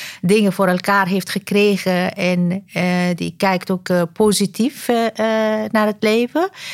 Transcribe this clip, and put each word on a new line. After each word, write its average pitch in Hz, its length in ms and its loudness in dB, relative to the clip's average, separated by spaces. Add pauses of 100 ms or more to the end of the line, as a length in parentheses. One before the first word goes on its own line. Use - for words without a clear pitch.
(220)
dingen 202 320 4
voor 196 140 2
elkaar 190 400 2
heeft 190 220 -2
gekregen. 190 840 0
En, 180 480 0 (100)
eh, 170 100 -2 (320)
die 170 220 -6
kijkt 190 340 0
ook, 180 180 -4
eh, 175 120 2 (120)
positief, 214 760 0
eh, 233 180 2
eh, 220 640 -2
naar 214 160 2
het 208 120 -2
leven. 240 500 0 (240)